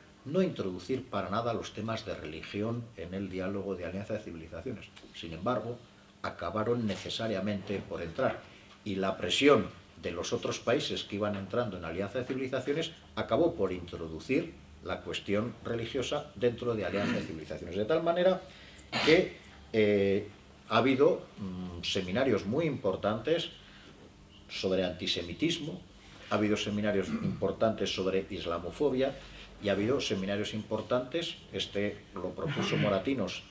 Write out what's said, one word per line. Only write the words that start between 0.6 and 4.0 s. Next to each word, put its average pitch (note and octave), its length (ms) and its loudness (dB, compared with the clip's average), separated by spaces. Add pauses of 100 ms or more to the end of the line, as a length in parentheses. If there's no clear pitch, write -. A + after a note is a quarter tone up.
para F#2+ 240 -2
nada A#2 260 0
los F2 180 -6
temas A2 340 -4
de F2 80 -4
religión G2+ 680 -4 (120)
en F2+ 180 -8
el G2 140 -4
diálogo F#2+ 460 -2
de F2 100 -8
alianza G2 300 -4